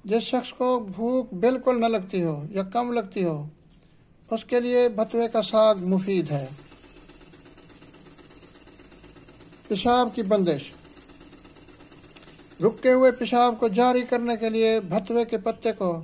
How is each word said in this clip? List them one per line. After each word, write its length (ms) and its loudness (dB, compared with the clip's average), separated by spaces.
जिस 200 0
शख्स 280 -4
को 280 0
भूख 540 -4
बिल्कुल 420 2
न 100 2
लगती 340 -2
हो 140 0
या 140 -4
कम 280 -4
लगती 300 -4
हो, 260 -4
उसके 300 -2
लिए 320 2
भतवे 360 -2
का 160 0
साग 420 4
मुफीद 440 0
है। 160 -2
पेशाब 440 2
की 120 -4
बंदिश, 460 0
रुके 320 2
हुए 200 6
पेशाब 480 2
को 120 2
जारी 320 4
करने 340 -2
के 120 -2
लिए 320 2
भतवे 440 -2
के 140 -4
पत्ते 340 -4
को 200 -2